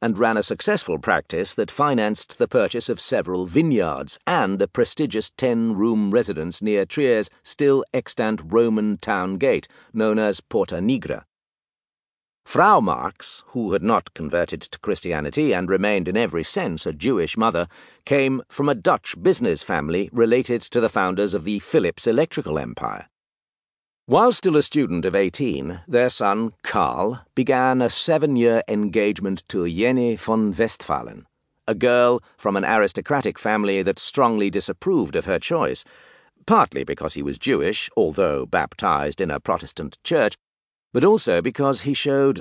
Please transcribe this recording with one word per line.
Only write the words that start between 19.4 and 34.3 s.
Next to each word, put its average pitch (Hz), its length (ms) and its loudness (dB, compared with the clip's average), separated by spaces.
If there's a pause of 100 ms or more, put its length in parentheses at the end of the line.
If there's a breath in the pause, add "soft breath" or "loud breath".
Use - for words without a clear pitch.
family 82 500 -2
related 117 500 2
to - 180 -2
the 113 80 2
founders 92 460 0
of 85 100 -4
the 104 160 -4
Philips 107 480 0
electrical 117 500 0
empire. 60 480 -8 (1000)
While 208 260 6
still 170 240 2
a 147 60 6
student 87 420 0
of 92 100 0
eighteen, 90 720 -2
their 123 220 2
son, 110 540 0
Karl, 92 720 -2
began 127 480 2
a 117 80 2
seven-year 131 760 2
engagement 104 840 -2
to 87 220 -2
Jenny 117 460 2
von 110 380 0
Westphalen, 64 720 -4 (400)
a 110 80 0
girl 123 480 4 (160 soft breath)
from 98 180 -2
an 95 80 0
aristocratic 107 720 0
family 101 440 0
that 95 160 0
strongly 113 500 2